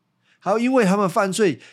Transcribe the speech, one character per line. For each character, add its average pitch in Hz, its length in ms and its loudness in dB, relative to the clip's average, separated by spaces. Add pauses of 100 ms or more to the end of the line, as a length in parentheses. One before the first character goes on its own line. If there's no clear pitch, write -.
(380)
还 185 140 -4
有 220 80 0
因 254 120 0
为 247 120 2
他 190 120 2
们 202 120 0
犯 196 240 -2
罪， 175 280 0 (120)